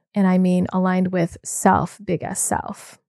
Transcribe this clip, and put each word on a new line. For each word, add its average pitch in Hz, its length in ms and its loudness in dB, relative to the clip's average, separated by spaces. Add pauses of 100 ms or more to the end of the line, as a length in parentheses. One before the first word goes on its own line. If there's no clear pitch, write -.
(140)
And 196 140 2
I 185 100 4
mean 180 340 2
aligned 185 400 0
with 170 320 -2
self, - 600 0
big - 180 -4
S - 180 -8
self. - 580 -6 (100)